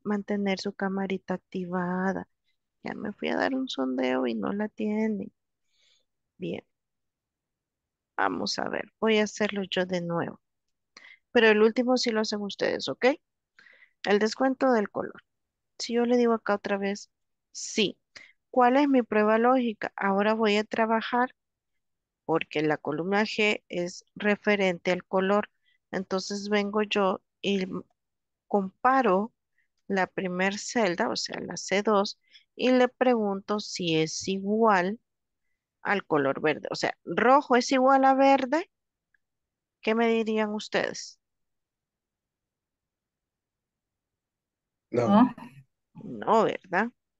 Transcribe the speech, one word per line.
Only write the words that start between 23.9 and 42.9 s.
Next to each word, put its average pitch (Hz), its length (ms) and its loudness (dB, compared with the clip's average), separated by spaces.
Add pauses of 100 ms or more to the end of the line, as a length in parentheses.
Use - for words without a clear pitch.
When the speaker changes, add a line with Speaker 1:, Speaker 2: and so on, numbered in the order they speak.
Speaker 1:
referente 196 760 0
al 180 120 -4
color. 196 460 0 (420)
Entonces 196 580 -6
vengo 208 320 0
yo 202 400 -2 (200)
y 196 220 -2
m-, 185 180 -8 (640)
comparo 208 840 2 (560)
la 190 200 0
primer 190 500 -2
celda, 220 520 -2
o 208 60 -4
sea, - 240 -8
la - 180 -10
C 196 240 -2
dos, 208 360 2 (380)
y 254 160 2
le 254 160 4
pregunto 208 720 0
si 170 380 -2
es 160 300 -2
igual 196 720 2 (840)
al 196 240 -2
color 139 360 0
verde. 147 300 -2
O - 40 -6
sea, - 280 -4
¿rojo 240 520 2
es 247 160 0
igual 262 340 4
a 269 80 6
verde? 269 560 2 (1120)
¿Qué 220 120 0
me 226 140 2
dirían 220 440 0
ustedes? - 680 -6 (3750)